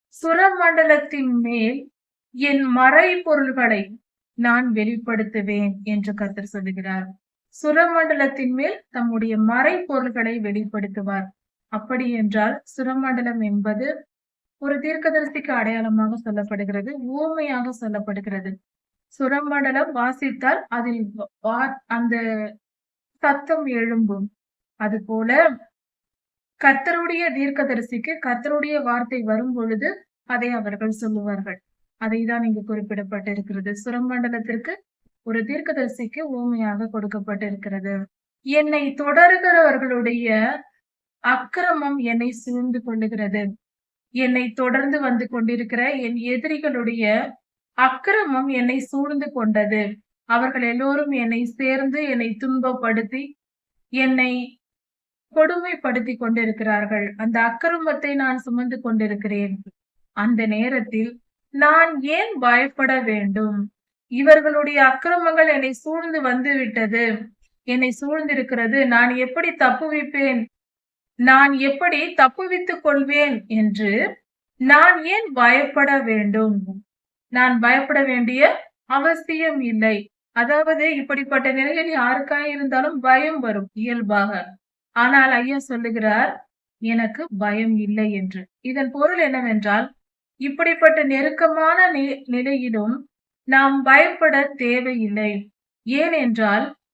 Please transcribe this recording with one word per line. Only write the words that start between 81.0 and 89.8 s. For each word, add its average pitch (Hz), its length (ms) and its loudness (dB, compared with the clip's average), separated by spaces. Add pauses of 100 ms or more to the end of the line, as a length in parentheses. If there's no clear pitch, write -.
நிலையில் 320 460 -2
யாருக்காக 277 480 0
இருந்தாலும் 285 540 -2
பயம் 269 400 4
வரும் 202 320 -4
இயல்பாக. 214 580 -2 (640)
ஆனால் 262 340 6
ஐயா 262 280 0
சொல்லுகிறார், 233 760 0 (500)
"எனக்கு 226 400 -2 (160)
பயம் 214 380 0
இல்லை" 214 360 0
என்று. 190 300 -4 (180)
இதன் 262 300 -4
பொருள் 302 280 0
என்னவென்றால், 233 680 0 (540)